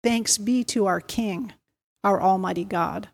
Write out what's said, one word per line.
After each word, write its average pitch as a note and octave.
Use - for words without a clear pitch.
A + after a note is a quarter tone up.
Thanks A#3
be A#3+
to G#3
our F3
King, G#3+
our G3+
Almighty F#3
God. F3+